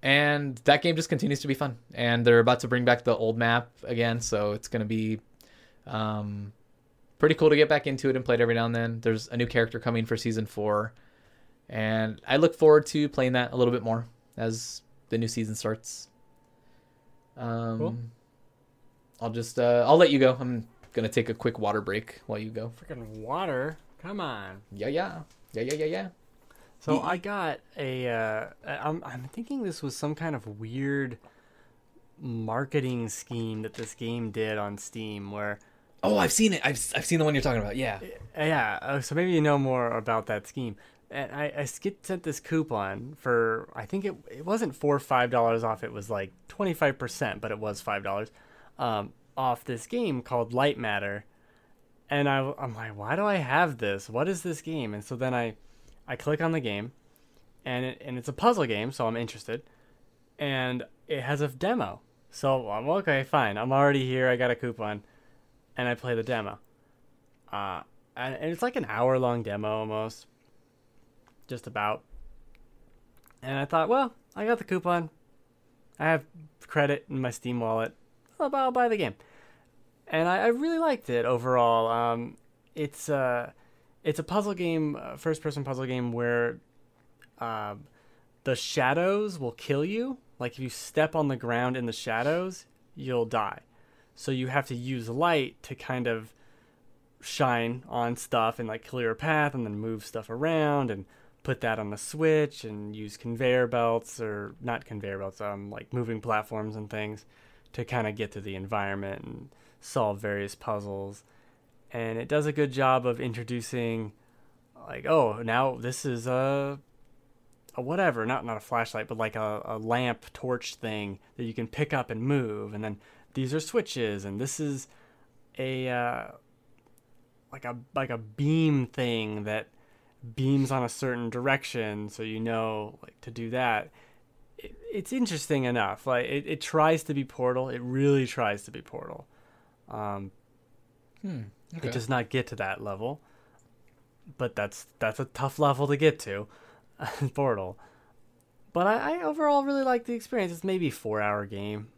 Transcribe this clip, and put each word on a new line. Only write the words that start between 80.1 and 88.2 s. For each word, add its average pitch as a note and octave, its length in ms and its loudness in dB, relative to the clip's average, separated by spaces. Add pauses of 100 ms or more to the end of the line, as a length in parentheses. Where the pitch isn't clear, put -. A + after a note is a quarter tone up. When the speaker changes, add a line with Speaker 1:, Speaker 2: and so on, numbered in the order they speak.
Speaker 2:
I, F#3 120 4
I G#3+ 80 4
really D4+ 300 0
liked D#4 300 0
it A#2+ 160 2
overall. A#2 640 4
Um, A#2 480 0 (380)
it's, D3 340 -6
uh, B2+ 440 0 (520)
it's D#3 140 0
a E3 40 -4
puzzle G3+ 300 0
game, E3 440 0
uh, - 200 -12
first-person D#3 480 -4
puzzle C3 220 -4
game B2 260 -2
where, A#2+ 460 0 (800)
uh, G#2+ 380 -6 (680)